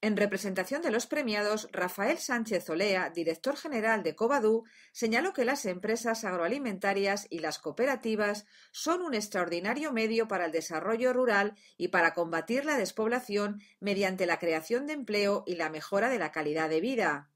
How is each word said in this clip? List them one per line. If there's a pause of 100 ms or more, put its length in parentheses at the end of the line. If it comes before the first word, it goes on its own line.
En
representación
de
los
premiados,
Rafael
Sánchez
Olea,
director
general
de
Covadú, (280)
señaló
que
las
empresas
agroalimentarias
y
las
cooperativas (260)
son
un
extraordinario
medio
para
el
desarrollo
rural (220)
y
para
combatir
la
despoblación (180)
mediante
la
creación
de
empleo
y
la
mejora
de
la
calidad
de
vida.